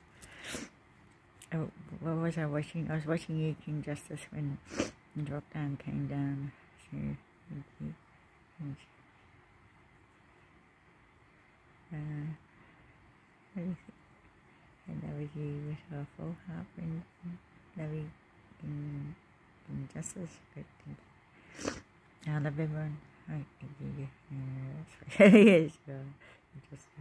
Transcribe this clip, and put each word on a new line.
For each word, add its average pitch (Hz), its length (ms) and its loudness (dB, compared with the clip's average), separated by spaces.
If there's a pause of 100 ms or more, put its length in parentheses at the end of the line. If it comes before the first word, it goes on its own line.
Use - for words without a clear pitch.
(1500)
Oh, 160 160 -2 (320)
what 160 160 -2
was 165 200 0
I 160 80 0
watching? 151 460 -2
I 156 40 0
was 156 120 -2
watching 160 320 -2
You 156 160 0 (100)
King 151 180 -4
Justice 147 380 -8 (100)
when 143 260 -4 (580)
the 151 80 -4
drop 143 200 -6 (100)
down 143 300 -4
came 143 240 -4
down. 139 440 -4 (400)
So, 143 60 -8 (520)
thank 147 160 -10 (160)
you. 151 120 -8 (680)
thank 143 180 -8 (3250)
Uh, 156 40 -8 (1600)
let 175 100 -4
me 180 100 -2
see. - 180 -16 (960)
And 151 140 -6
that 151 160 -8
was 147 160 -6
you 147 340 -6
with 151 80 -6 (140)
your 143 160 -8 (100)
full 160 180 -8 (120)
heart 170 200 -8 (100)
and 165 260 -6 (720)
loving 156 340 -6 (520)
in, 147 520 -8 (540)
in 139 240 -8
justice. 160 380 -8 (240)
But 147 100 -12 (200)
thank 143 120 -12 (1300)
you. 151 60 -2
I 151 60 0
love 147 200 -2
everyone. 156 380 -4 (320)
All 156 60 -6
right, 143 100 -6 (140)
thank 139 220 -14
you. 139 260 -6 (240)
Uh, 135 960 4
<laughs> 208 120 12
yes, 175 340 12 (160)
you 139 60 -10
are. 135 120 -10 (680)
Justice, - 160 -18 (140)